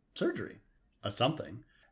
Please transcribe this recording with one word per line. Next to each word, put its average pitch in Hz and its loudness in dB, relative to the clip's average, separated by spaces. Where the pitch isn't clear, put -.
surgery - -2
of 104 -2
something. 123 0